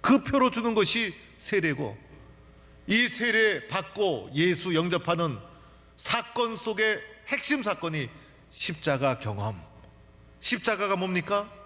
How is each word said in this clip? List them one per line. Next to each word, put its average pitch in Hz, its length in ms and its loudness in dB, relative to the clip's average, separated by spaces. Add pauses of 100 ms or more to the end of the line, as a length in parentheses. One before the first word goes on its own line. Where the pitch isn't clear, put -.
그 262 220 4
표로 262 280 4
주는 226 240 -2
것이 208 400 2 (220)
세례고, 147 600 -2 (880)
이 233 200 4
세례 220 600 2
받고 185 680 -2
예수 170 400 2
영접하는 170 640 0 (600)
사건 233 600 -2
속의 214 440 0 (260)
핵심 277 360 0
사건이 160 460 -4 (420)
십자가 139 680 0
경험. 104 420 -6 (760)
십자가가 202 560 0
뭡니까? 190 560 0 (140)